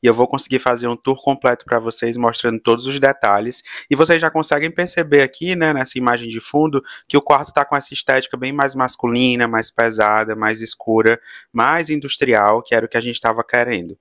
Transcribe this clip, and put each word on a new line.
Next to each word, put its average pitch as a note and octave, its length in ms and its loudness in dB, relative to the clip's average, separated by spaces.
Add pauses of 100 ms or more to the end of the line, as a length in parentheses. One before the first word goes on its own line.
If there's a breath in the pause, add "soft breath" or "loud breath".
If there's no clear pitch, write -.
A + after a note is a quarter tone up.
e B2 40 4
eu A#2 60 6
vou A#2+ 160 2
conseguir C3 300 -2
fazer A#2+ 280 -2
um A#2+ 80 -2
tour C3+ 300 -2
completo C3 400 0
pra A#2+ 140 0
vocês, A#2 400 -4
mostrando A#2 420 -2
todos A#2 260 0
os C#3 140 -4
detalhes, A#2 600 0 (280 loud breath)
e D3 60 2
vocês D#3+ 240 4
já D#3+ 100 0
conseguem D#3 400 -2
perceber D#3+ 520 2
aqui, E3+ 340 -4
né, D#3+ 160 0
nessa C3 240 -2
imagem A#2+ 320 -2
de A2+ 140 -8
fundo, D3 400 0 (260 loud breath)
que - 80 0
o C#3+ 60 4
quarto D3 280 2
tá C#3+ 140 0
com - 100 -4
essa C#3 200 -4
estética C3 420 -2
bem C3 160 -6
mais C#3 220 -2
masculina, B2 760 0
mais A2+ 220 -2
pesada, A2 680 2
mais A2 240 -2
escura, A2+ 580 0 (320 loud breath)
mais D3+ 380 0
industrial, A#2+ 760 2
que - 120 -2
era A2+ 100 2
o A#2 40 -8
que B2 100 -2
a - 20 0
gente A#2+ 180 -6
tava A2+ 240 0
querendo. A2 580 -2